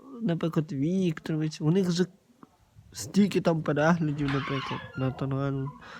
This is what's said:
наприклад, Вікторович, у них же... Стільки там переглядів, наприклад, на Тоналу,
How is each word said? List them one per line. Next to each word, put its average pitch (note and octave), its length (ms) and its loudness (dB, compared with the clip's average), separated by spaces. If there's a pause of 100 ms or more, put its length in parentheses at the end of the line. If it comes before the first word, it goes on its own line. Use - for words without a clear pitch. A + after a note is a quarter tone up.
(220)
наприклад, E3 500 0
Вікторович, D#3 880 -2
у D#3 100 4
них F3+ 200 4
же... F3 140 2 (840)
Стільки F#3+ 500 2
там E3 220 2
переглядів, D3+ 640 2
наприклад, C3+ 540 -2 (160)
на C3 140 2
Тоналу, C3+ 600 -2 (280)